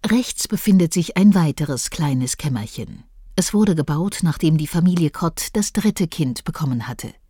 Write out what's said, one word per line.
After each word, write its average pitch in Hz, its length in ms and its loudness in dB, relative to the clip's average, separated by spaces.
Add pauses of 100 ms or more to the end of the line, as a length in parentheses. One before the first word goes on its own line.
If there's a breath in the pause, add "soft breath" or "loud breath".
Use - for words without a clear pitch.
Rechts - 420 -2
befindet 190 460 4
sich - 240 -2
ein 196 160 8
weiteres 147 560 0
kleines 131 480 -2
Kämmerchen. 117 640 -8 (320)
Es - 180 -2
wurde 208 200 4
gebaut, 160 480 -2
nachdem 160 360 2
die 151 100 -2
Familie 175 420 2
Kott - 440 -4
das 208 200 -2
dritte 202 340 0
Kind 127 360 -4
bekommen 127 440 -4
hatte. - 260 -12 (160)